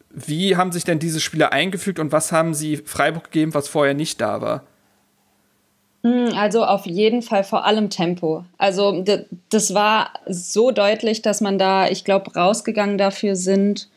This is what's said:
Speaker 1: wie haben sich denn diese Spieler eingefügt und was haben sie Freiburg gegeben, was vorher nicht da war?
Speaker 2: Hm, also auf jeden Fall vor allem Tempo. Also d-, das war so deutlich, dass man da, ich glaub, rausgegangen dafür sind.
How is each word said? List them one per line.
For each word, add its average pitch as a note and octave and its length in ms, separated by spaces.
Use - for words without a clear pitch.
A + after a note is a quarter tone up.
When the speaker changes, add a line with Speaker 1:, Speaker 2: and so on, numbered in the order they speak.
Speaker 1:
wie F3+ 460
haben F3+ 160
sich E3+ 140
denn E3 140
diese D#3+ 200
Spieler D3+ 320
eingefügt F3+ 480
und D3+ 140
was D#3+ 180
haben E3 220
sie D3+ 240
Freiburg D#3 480
gegeben, D#3 280
was C#3+ 140
vorher C#3+ 260
nicht D3+ 280
da G#2+ 180
war? A2+ 240
Speaker 2:
Hm, A#3+ 340
also G#3 260
auf G3 220
jeden G#3+ 380
Fall G3+ 200
vor G3 220
allem G#3+ 240
Tempo. F3 560
Also G3 440
d-, F#3+ 240
das G#3 240
war G#3 400
so G#3 440
deutlich, G#3+ 500
dass G#3 200
man G3 160
da, F#3+ 320
ich - 160
glaub, G3 320
rausgegangen G3+ 600
dafür G3 380
sind. G3 600